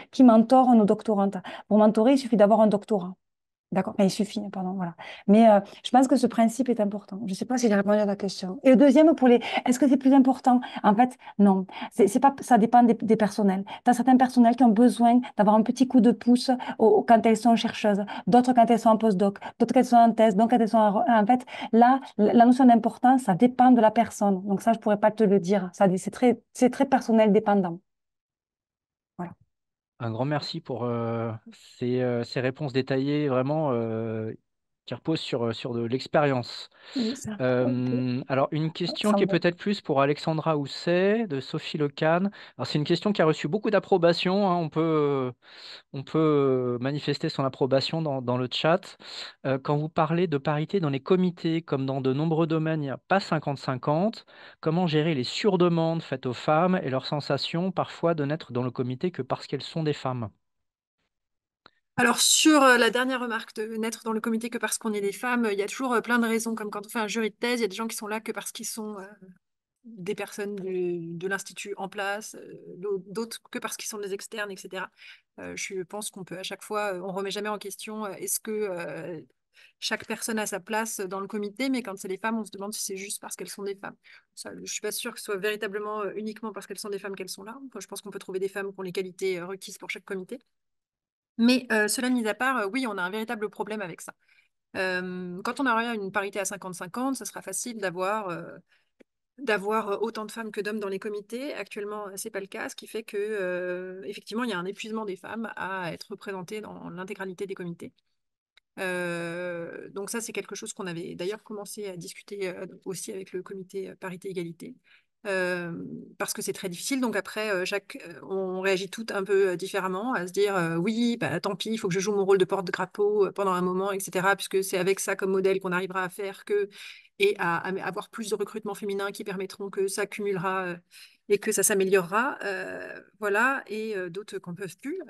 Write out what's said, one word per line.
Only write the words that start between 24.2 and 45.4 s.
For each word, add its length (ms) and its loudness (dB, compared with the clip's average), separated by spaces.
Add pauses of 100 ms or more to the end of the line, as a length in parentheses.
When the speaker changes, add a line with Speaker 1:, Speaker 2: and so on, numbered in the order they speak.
Speaker 1:
Donc 160 -2
ça, 120 2
je 40 -2
pourrais 220 0
pas 100 4
te 140 2
le 160 4
dire. 320 0
Ça, 240 4
c'est 160 -6
très, 280 2 (120)
c'est 180 4
très 160 0
personnel 460 4
dépendant. 480 2 (1400)
Voilà. 140 -10 (640)
Speaker 2:
Un 120 -4
grand 160 -2
merci 340 -4
pour, 240 -6
euh, 480 -2 (460)
ces, 240 0
euh, 200 0
ces 180 -6
réponses 340 -4
détaillées, 540 0
vraiment, 440 0
euh, 580 -4 (540)
qui 100 -10
reposent 240 -4
sur, 280 -4
euh, 60 0
sur 220 -8
de 80 -2
l'expérience. 880 0 (240)
Speaker 1:
Oui, 220 -2
ça, 240 -10
Speaker 2:
Euh, 800 0
Speaker 1:
ok. 80 -10
Speaker 2:
alors, 240 2
une 180 -2
question 400 -2
Speaker 1:
Ça 60 4
Speaker 2:
qui 80 4
est 20 4
Speaker 1:
me 60 -2
va. 80 2
Speaker 2:
peut-être 160 0
plus 240 -4
pour 200 0
Alexandra 560 0
Housset, 720 0
de 140 -4
Sophie 360 -8
Lecanne. 540 0 (260)
Alors, 120 -6
c'est 100 -2
une 60 0
question 280 0
qui 80 0
a 40 6
reçu 240 2
beaucoup 220 -2
d'approbation, 800 2
hein. 60 2
On 140 -2
peut, 120 -2
euh, 520 2 (600)